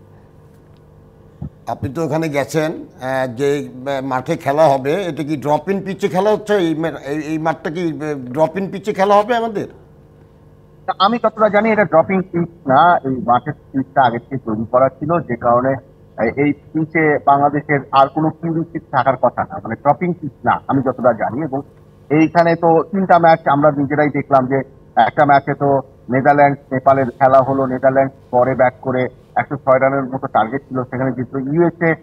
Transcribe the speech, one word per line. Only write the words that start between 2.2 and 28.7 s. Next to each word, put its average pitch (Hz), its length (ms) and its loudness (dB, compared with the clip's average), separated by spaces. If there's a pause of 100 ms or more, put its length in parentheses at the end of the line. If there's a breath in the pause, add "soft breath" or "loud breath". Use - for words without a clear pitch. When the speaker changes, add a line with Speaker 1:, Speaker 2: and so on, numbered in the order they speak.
Speaker 1:
গেছেন, 151 420 -2
আহ, 131 640 -6
যে, 143 340 -2
আহ, 131 360 -8
মাঠে 131 300 -4
খেলা 156 320 2
হবে, 139 260 0 (100)
এটা 160 200 -6
কি 147 140 -4
ড্রপ 147 320 -2
ইন 196 120 -2
পিচে 190 260 -4
খেলা 190 220 0
হচ্ছে? 208 260 0
এই 165 200 0
মা-, 151 300 -4
এই, 147 140 -6
এই 156 180 -4
মাঠটা 156 320 -4
কি, 170 180 -4
আহ, 143 460 -8
ড্রপ 160 240 0
ইন 190 140 -6
পিচে 196 220 -6
খেলা 202 220 2
হবে 214 200 2
আমাদের? 214 320 -4 (1160)
Speaker 2:
তা 185 140 -4
আমি 220 240 0
যতটা 214 260 0
জানি 208 220 2
এটা 208 120 2
ড্রপিং 190 380 2
পিচ 170 460 -6
না, 160 300 4
এই 131 180 -4 (100)
মাঠের 120 280 0
পিচটা - 480 -2
আগে 117 180 2
থেকে - 260 -8
তৈরি 110 260 -4
করা 131 180 4
ছিল, 160 300 -4
যে 120 160 -6
কারণে 123 400 0 (480)
এই, 120 200 -2
এই 147 100 0
পিচে 156 720 -2
বাংলাদেশের 143 540 2 (120)
আর 139 160 4
কোনো 156 220 -2
কিউরি 165 420 -4
পিচ - 200 -10
থাকার 127 260 0
কথা 117 240 -2
না, 90 220 -10
মানে 110 120 -8
ড্রপিং 170 380 -2
পিচ 156 180 -10 (140)
না 101 220 0
আমি 131 140 0
যতটা 123 320 0
জানি। 107 300 -6
এবং 135 180 -6 (480)
এইখানে 165 460 2
তো 165 280 2
তিনটা 185 360 2
ম্যাচ 165 280 6
আমরা 147 240 4
নিজেরাই 143 380 0
দেখলাম 135 380 0
যে 135 140 0 (340)
একটা 117 300 2
ম্যাচে 139 280 2
তো 139 280 0 (280)
নেদারল্যান্ডস 143 640 2
নেপালের 135 360 2
খেলা 135 320 4
হলো, 135 240 0
নেদারল্যান্ডস 131 480 0 (180)
পরে 123 240 2
ব্যাক 127 260 2